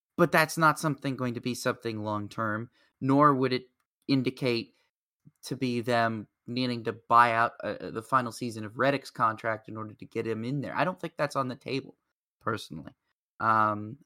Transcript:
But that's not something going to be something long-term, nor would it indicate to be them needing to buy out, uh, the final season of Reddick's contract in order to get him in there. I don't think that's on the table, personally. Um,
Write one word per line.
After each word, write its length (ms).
But 160
that's 260
not 220
something 380
going 160
to 80
be 120
something 480
long-term, 680
nor 340
would 160
it 160
indicate 680
to 140
be 240
them 460
needing 360
to 100
buy 260
out, 200
uh, 280
the 100
final 300
season 340
of 120
Reddick's 340
contract 580
in 80
order 160
to 120
get 220
him 160
in 160
there. 160
I 80
don't 160
think 160
that's 200
on 120
the 80
table, 400
personally. 500
Um, 680